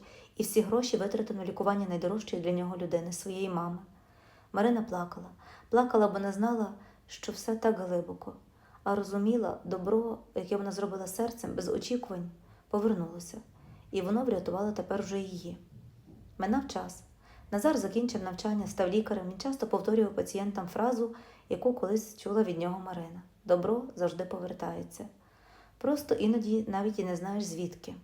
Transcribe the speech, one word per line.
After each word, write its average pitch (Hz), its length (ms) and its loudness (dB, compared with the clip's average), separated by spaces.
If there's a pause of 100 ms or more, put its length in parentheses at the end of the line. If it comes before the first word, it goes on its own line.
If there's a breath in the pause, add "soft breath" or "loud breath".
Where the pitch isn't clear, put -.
(380 loud breath)
і 220 60 -2
всі - 180 4
гроші 233 360 2
витратив 214 400 -2
на 185 80 -4
лікування 196 440 2
найдорожчої 180 520 0
для 175 100 2
нього 180 260 0
людини, 175 360 -2
своєї 190 360 -4
мами. 175 280 -2 (760 soft breath)
Марина 220 280 4
плакала. 175 460 -6 (420 loud breath)
Плакала, 233 380 6
бо 196 120 0
не 196 120 -2
знала, 214 400 0 (360 loud breath)
що - 240 -10
все 220 240 -2
так 220 240 2
глибоко. 180 540 -4 (500 soft breath)
А 202 120 2
розуміла, 202 680 2
добро, 202 540 0 (180)
яке 190 220 0
вона 202 140 -2
зробила 190 360 -4
серцем, - 480 -4
без 180 140 -2
очікувань, 185 600 -4 (400 soft breath)
повернулося. 175 680 0 (540 loud breath)
І 190 100 0
воно 208 220 2
врятувало 196 480 0
тепер 202 300 -2
вже 196 180 -2
її. 175 380 -8 (800)
Минав 254 300 0
час. - 360 -8 (480 loud breath)
Назар 254 260 4
закінчив 202 460 0
навчання, 208 440 -2
став 180 220 2
лікарем. 208 420 2
Він 190 60 -10
часто 269 300 -2
повторював 214 480 4
пацієнтам 196 520 -2
фразу, 233 480 0 (340 loud breath)
яку - 240 2
колись 214 440 0
чула 208 260 2
від 170 160 0
нього 180 260 -2
Марина: 175 360 -10 (240)
"Добро 202 380 6 (120)
завжди 180 300 0
повертається. 170 800 -6 (720 soft breath)
Просто 277 380 2
іноді 214 520 4
навіть 208 320 0
і 190 40 0
не 180 120 0
знаєш, 196 280 -4
звідки". 175 600 -6